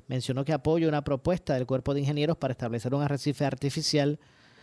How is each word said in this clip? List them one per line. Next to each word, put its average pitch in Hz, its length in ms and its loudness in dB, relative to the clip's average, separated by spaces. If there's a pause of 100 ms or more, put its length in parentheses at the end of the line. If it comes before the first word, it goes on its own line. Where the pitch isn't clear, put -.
Mencionó 127 360 -2
que 143 80 -2
apoya 160 360 2
una 147 160 2
propuesta 151 500 0
del 127 140 0
Cuerpo 131 260 0
de 139 60 0
Ingenieros 147 380 0
para 123 160 -2
establecer 120 420 -2
un 143 80 2
arrecife 143 420 -2
artificial, 139 760 0 (420)